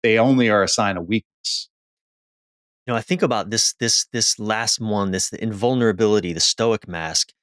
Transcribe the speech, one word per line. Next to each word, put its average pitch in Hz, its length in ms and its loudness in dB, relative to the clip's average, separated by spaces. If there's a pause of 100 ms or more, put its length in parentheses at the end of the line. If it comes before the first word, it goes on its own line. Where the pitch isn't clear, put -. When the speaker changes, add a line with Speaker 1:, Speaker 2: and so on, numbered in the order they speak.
Speaker 1:
They 113 160 4
only 127 300 4
are 104 140 4
a 92 60 2
sign 101 280 0
of 85 100 -8
weakness. - 640 -6 (1160)
Speaker 2:
You 123 60 -4
know, 117 40 0
I 110 40 0
think 180 220 -2
about 107 280 0
this, - 300 0
this, - 320 0
this - 260 -2
last 110 420 -2
one, 104 300 0
this 92 220 -4
invulnerability, 107 1000 0
the 80 60 -6
stoic 113 460 0
mask. 82 460 -6 (100)